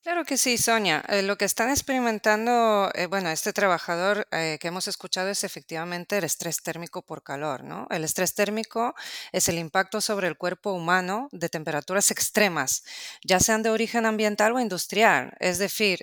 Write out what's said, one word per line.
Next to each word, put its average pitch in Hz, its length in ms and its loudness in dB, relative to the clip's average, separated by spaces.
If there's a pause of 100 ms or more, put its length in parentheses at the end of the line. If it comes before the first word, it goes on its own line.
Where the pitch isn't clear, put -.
Claro 339 200 0
que 277 120 -2
sí, 233 220 2
Sonia. 208 500 2
Eh, 202 140 2
lo 196 140 0
que 202 80 0
están 226 260 0
experimentando, 226 1200 2
eh, 180 140 -2
bueno, 185 220 -2
este 160 240 -2
trabajador, 190 800 2
eh, 160 280 -2
que - 60 -8
hemos 180 220 -4
escuchado 185 400 -4
es 202 160 -2
efectivamente 175 760 -6
el 175 60 0
estrés - 360 -4
térmico 170 420 -8
por 156 200 -12
calor, 139 400 -6
¿no? 139 260 -12
El 170 140 -2
estrés 165 320 -2
térmico 220 600 -2 (360)
es - 180 0
el 170 100 0
impacto 190 420 -2
sobre 196 260 -2
el 156 100 -4
cuerpo 180 360 -4
humano 185 580 0
de 165 180 -6
temperaturas 160 600 0
extremas, 175 720 2 (420)
ya - 140 4
sean 220 240 4
de 226 80 2
origen 226 340 0
ambiental 214 500 2
o 247 40 0
industrial, 190 800 2
es 180 200 0
decir, 196 440 0